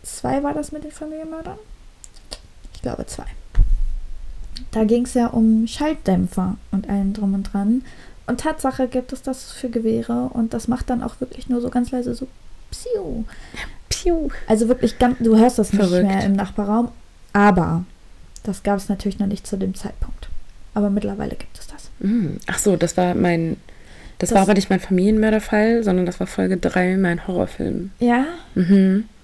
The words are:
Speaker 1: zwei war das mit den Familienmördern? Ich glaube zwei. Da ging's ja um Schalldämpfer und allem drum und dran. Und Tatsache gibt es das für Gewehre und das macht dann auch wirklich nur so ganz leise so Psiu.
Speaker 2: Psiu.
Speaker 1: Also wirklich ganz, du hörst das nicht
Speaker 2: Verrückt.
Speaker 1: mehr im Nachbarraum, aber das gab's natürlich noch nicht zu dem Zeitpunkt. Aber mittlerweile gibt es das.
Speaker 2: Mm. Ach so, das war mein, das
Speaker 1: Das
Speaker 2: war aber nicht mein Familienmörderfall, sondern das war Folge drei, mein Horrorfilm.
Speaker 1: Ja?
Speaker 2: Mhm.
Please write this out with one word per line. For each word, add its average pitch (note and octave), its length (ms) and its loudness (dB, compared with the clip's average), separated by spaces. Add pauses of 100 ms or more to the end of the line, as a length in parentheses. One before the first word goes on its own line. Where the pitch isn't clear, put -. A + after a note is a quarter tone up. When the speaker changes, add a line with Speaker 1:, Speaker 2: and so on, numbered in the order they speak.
Speaker 1:
zwei C4+ 400 -2
war C#4+ 120 -2
das D4+ 180 -6
mit D4+ 120 -10
den D4+ 80 -12
Familienmördern? D#4+ 680 -12 (1120)
Ich - 80 -14
glaube - 240 -6
zwei. - 200 -12 (1500)
Da A3 120 2
ging's A#3+ 300 2
ja A#3+ 140 4
um A3+ 400 4
Schalldämpfer F#3+ 920 0 (140)
und G3 180 -2
allem G3 240 0
drum G3+ 200 -2
und G3 200 -4
dran. G#3+ 300 0 (420)
Und B3 140 -4
Tatsache C4+ 480 -2
gibt B3+ 260 -4
es - 80 -12
das - 300 -8
für - 180 -8
Gewehre A#3 640 -2
und A3+ 200 -2
das A3+ 140 -4
macht B3+ 220 -2
dann A#3+ 140 -2
auch - 160 -8
wirklich - 300 -10
nur A#3+ 120 0
so B3 80 -4
ganz B3 220 0
leise B3 240 -4
so C4 120 -10 (440)
Psiu. E4+ 540 -6 (640)
Speaker 2:
Psiu. A3 400 0 (180)
Speaker 1:
Also A3 200 4
wirklich B3 300 2
ganz, B3 220 2
du A3+ 180 6
hörst A#3+ 220 6
das G3+ 140 2
nicht G#3 100 4
Speaker 2:
Verrückt. F3+ 240 4
Speaker 1:
mehr G3 180 2
im G3 80 4
Nachbarraum, G#3 560 0 (440)
aber F3+ 500 6 (600)
das G3 200 -6
gab's G3+ 260 0
natürlich G3 300 -2
noch G3+ 80 0
nicht G3 180 -4
zu G3 120 -4
dem F#3+ 180 -2
Zeitpunkt. - 540 -6 (440)
Aber G#3 160 2
mittlerweile G3+ 460 -2
gibt - 240 -10
es - 80 -14
das. - 320 -14
Speaker 2:
Mm. G3 380 0 (100)
Ach F3+ 100 -4
so, G3 180 2
das - 220 0
war F3+ 160 2
mein, E3+ 440 2 (600)
das - 120 -2
Speaker 1:
Das A#3 60 0
Speaker 2:
war G3 80 8
aber G#3 120 6
nicht G3 140 2
mein F#3 100 4
Familienmörderfall, G#3+ 1040 2
sondern F#3 220 2
das F3+ 140 -6
war F3+ 80 -2
Folge F#3 300 0
drei, F3+ 400 2
mein F3 300 0
Horrorfilm. - 720 -4
Speaker 1:
Ja? A#3+ 260 4 (300)
Speaker 2:
Mhm. F#3+ 500 4 (180)